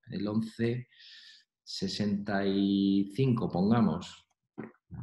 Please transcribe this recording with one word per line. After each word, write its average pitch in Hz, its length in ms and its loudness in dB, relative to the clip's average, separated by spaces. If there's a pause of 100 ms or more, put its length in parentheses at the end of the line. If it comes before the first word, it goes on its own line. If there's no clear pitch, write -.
el 98 200 -4
once, 117 600 -2 (760)
sesenta 101 800 -2
y 98 720 2
cinco, 120 360 2
pongamos, 95 760 0 (760)